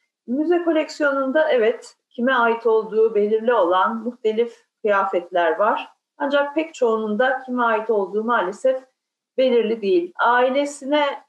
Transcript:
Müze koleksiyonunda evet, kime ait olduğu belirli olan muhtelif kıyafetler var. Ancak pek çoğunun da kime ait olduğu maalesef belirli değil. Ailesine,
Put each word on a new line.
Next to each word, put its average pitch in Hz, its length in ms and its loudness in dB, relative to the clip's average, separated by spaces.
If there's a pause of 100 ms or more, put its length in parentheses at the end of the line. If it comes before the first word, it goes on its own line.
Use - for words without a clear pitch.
(280)
Müze 311 360 0
koleksiyonunda 302 840 0
evet, 240 460 0 (140)
kime 247 240 -2
ait 233 320 0
olduğu 220 500 2
belirli 220 380 2
olan 202 500 0
muhtelif 226 520 -4 (260)
kıyafetler 180 760 0
var. 220 300 0 (280)
Ancak 285 380 -2
pek 311 180 -4
çoğunun 220 460 -2
da 262 260 0
kime 247 180 -2
ait 220 260 0
olduğu 202 340 -2
maalesef 233 600 -2 (540)
belirli 233 440 2
değil. 180 380 0
Ailesine, 277 880 0 (240)